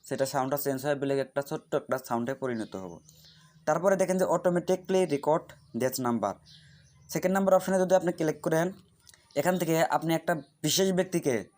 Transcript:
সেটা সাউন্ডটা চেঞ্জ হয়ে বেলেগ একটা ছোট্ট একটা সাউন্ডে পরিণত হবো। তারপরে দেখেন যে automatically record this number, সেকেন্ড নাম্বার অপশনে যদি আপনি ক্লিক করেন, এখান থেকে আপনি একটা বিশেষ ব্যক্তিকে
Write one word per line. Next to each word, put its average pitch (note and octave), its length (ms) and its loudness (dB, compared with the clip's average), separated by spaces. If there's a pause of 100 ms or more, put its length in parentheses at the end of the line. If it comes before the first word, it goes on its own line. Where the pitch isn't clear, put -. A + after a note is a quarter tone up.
সেটা C3+ 240 -2
সাউন্ডটা C#3 320 -2
চেঞ্জ C3+ 200 -2
হয়ে D3 160 0
বেলেগ C#3 260 0
একটা - 140 -6 (100)
ছোট্ট D#3 200 -8 (120)
একটা B2+ 140 -4 (120)
সাউন্ডে A#2+ 240 -2 (100)
পরিণত A2+ 320 -6 (100)
হবো। E2+ 140 -14 (720)
তারপরে E3+ 320 2
দেখেন F#3 220 2
যে - 120 2
automatically F#3 680 0 (120)
record D3 300 0 (360)
this B2+ 140 0 (120)
number, G#2 280 0 (800)
সেকেন্ড F#3 240 0
নাম্বার F#3+ 220 4
অপশনে F#3+ 240 0
যদি F3+ 180 4
আপনি E3+ 180 -2
ক্লিক D#3 280 -2
করেন, E3 200 2 (760)
এখান F3+ 200 2
থেকে E3 140 0 (220)
আপনি D#3+ 220 -2
একটা F3 140 -2 (320)
বিশেষ F3 240 2 (100)
ব্যক্তিকে E3+ 360 0 (240)